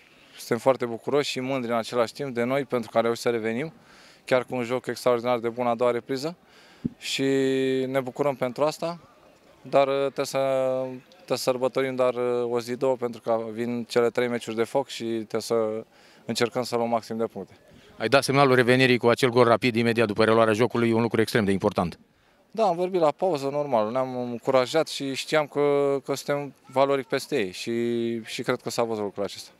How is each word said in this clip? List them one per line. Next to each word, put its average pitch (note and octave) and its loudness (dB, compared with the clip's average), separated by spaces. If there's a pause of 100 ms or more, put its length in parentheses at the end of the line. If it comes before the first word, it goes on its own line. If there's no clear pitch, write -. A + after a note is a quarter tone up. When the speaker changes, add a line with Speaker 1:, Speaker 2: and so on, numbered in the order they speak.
(360)
Speaker 1:
suntem - -4
foarte B2+ 2
bucuroși B2 -2
și C3 -6
mândri B2+ -4
în A#2+ 0
același A2+ -2
timp C#3 -8
de A#2 -2
noi, C3 -2
pentru A#2+ -4
că - -2
am A2+ 4
reușit A#2 0
să B2+ 0
revenim, A#2 -2 (520)
chiar B2+ 2
cu - -10
un B2+ -2
joc A#2+ -4
extraordinar B2 0
de A2+ -4
bun A#2+ -4
a A#2+ 0
doua B2 0
repriză. C3 -6 (640)
Și - -6 (680)
ne C3+ 0
bucurăm C3+ -2
pentru B2+ -2
asta, E3 -4 (640)
dar, C3+ 4
uh, C#3 0
trebuie C#3 -2
să, - -4 (760)
trebuie - -6
să - -6
sărbătorim C3 0
doar, B2+ 2
uh, A#2+ -2
o A#2+ 0
zi, A#2+ -6
două, C3 2
pentru A#2 -6
că A2+ 0 (120)
vin A#2+ -4
cele A#2+ 4
trei B2 0
meciuri A2+ -4
de A2+ 2
foc C3+ -2
și - -10
trebuie A2+ -4
să A2 -2 (400)
încercăm A#2 -2
să A#2 -4
luăm A#2 0
maxim A#2 -2
de A2+ -2
puncte. - -10 (400)
Speaker 2:
Ai A2+ -2
dat B2+ 4
semnalul C3+ 4
revenirii B2+ 6
cu A#2 4
acel A#2+ 4
gol A#2+ 6
rapid A#2 4
imediat A#2 2
după G#2 2
reluarea A2 6
jocului, A#2 2
un A2+ 2
lucru A2+ 0
extrem A2 2
de G2 2
important. F#2+ 0 (520)
Speaker 1:
Da, G#3+ 0
am F3 2
vorbit F3+ 0
la D#3 6
pauză, C#3+ -2
normal, C3+ 0
ne-am B2+ -4
încurajat C3 0
și C3+ -6
știam D3+ -2
că, C#3+ 2
că C#3 -4
suntem C#3+ -6 (120)
valoric C#3 0
peste C#3 -4
ei G2 -2
și, - -8 (520)
și - -10
cred B2+ -2
că A#2+ -8
s-a A#2+ -2
văzut A2+ -2
lucrul G2+ -6
acesta. - -12